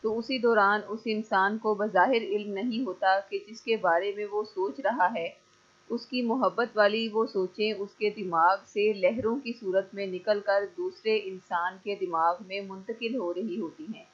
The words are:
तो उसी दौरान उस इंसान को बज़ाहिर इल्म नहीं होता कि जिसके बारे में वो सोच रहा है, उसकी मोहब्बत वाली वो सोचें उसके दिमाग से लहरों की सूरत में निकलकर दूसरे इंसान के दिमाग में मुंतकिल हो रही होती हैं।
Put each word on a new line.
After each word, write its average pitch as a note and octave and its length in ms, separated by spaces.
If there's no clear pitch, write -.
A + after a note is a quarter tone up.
तो A3 80
उसी A#3 260
दौरान G#3+ 500
उस A3 180
इंसान G#3+ 520
को G#3+ 160
बज़ाहिर G#3 480
इल्म G#3 300
नहीं A3+ 320
होता F#3+ 360
कि G3 180
जिसके A3 300
बारे F3+ 380
में G#3 100
वो G#3 180
सोच G3 360
रहा G3+ 280
है, E3+ 180
उसकी A#3+ 320
मोहब्बत A#3 540
वाली G#3+ 320
वो A3 180
सोचें G#3 480
उसके G3+ 380
दिमाग F#3 540
से G#3 300
लहरों A3 400
की B3 160
सूरत F#3+ 420
में G3 120
निकलकर G3+ 600
दूसरे F#3+ 400
इंसान F#3 600
के G3+ 200
दिमाग F3 520
में G3 200
मुंतकिल A3+ 480
हो F3 160
रही F#3 260
होती E3+ 300
हैं। - 260